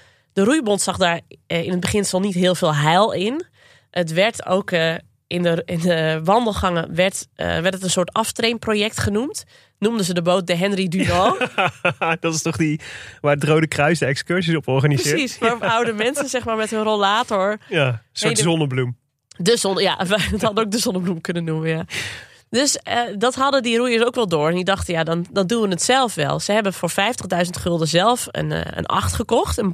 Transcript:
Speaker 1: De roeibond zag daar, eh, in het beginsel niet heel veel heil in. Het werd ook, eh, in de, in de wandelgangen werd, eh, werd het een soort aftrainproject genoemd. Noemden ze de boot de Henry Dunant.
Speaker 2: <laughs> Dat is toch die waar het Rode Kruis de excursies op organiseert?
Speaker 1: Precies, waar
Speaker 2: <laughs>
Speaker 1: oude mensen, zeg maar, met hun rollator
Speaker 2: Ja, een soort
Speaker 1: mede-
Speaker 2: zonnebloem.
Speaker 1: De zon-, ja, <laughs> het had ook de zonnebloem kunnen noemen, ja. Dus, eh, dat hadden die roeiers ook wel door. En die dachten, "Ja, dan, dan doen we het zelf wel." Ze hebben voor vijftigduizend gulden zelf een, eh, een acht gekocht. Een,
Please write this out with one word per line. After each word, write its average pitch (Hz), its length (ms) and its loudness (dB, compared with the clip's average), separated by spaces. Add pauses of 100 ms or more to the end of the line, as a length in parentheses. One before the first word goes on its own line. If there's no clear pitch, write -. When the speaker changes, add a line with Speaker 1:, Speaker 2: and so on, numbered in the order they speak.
(340)
Speaker 1:
De 196 100 2
roeibond 220 380 2
zag - 160 -4
daar, 170 240 0 (260)
eh, 170 160 -2
in 170 80 -6
het 180 80 -2
beginsel 196 400 -2
niet 196 160 -2
heel 180 200 2
veel 160 200 0
heil 165 360 4
in. 233 340 -4 (460)
Het 170 220 -4
werd 196 320 0
ook, 196 260 -2
eh, 165 240 0 (320)
in 180 140 -4
de, 170 240 0
in 175 140 -4
de 160 440 0
wandelgangen 190 720 0
werd, 185 400 0
eh, 170 120 -4 (120)
werd 180 140 0
het 190 100 -10
een 185 60 0
soort 175 240 0
aftrainproject 220 840 -2
genoemd. 226 440 -2 (360)
Noemden 214 260 0
ze 180 80 -2
de 175 80 0
boot 180 260 2
de 180 80 2
Henry 190 320 0
Dunant. 185 500 2 (420)
Speaker 2:
<laughs> 165 420 0
Dat 165 120 0
is 160 80 -4
toch 165 160 -2
die 156 220 0 (420)
waar 147 140 4
het 143 80 -4
Rode 156 240 4
Kruis 151 320 2
de 139 60 0
excursies 165 500 0
op 147 120 -2
organiseert? 139 480 2
Speaker 1:
Precies, 269 240 -2
waar 233 200 0 (100)
Speaker 2:
<laughs> 226 60 2
Speaker 1:
oude 233 180 0
mensen, 262 360 -2
zeg 247 160 -2
maar, 226 100 -2
met 220 140 -2
hun 220 140 -2
rollator 208 760 2 (120)
Speaker 2:
Ja, 156 180 2
een 117 120 -2 (120)
soort - 200 0
Speaker 1:
mede- 214 180 0
Speaker 2:
zonnebloem. 131 480 0 (400)
Speaker 1:
De 214 200 4
zon-, 190 240 0
ja, 180 160 2
<laughs> 190 340 0
het 208 100 -2
had 214 180 0
ook 202 120 -2
de 233 80 0
zonnebloem 185 420 -2
kunnen 175 220 -4
noemen, 160 260 -2
ja. 160 160 -2 (640)
Dus, 277 280 0
eh, - 220 -2 (180)
dat 240 180 0
hadden 269 280 2
die 233 140 2
roeiers 233 260 2
ook 240 120 -2
wel 233 120 0
door. 156 220 2
En 175 60 0
die 180 80 -2
dachten, 190 300 -2
"Ja, 165 100 0
dan, 170 280 -2
dan 190 160 0
doen 233 140 0
we 214 60 2
het 180 140 -2
zelf 254 340 2
wel." 147 240 0
Ze 165 120 -4
hebben 202 220 2
voor 175 160 -4
vijftigduizend 180 680 -2
gulden 165 300 0
zelf 196 440 2
een, 156 200 -4
eh, 82 100 -2 (160)
een 85 80 -4
acht - 280 0
gekocht. 247 440 0
Een, 190 160 0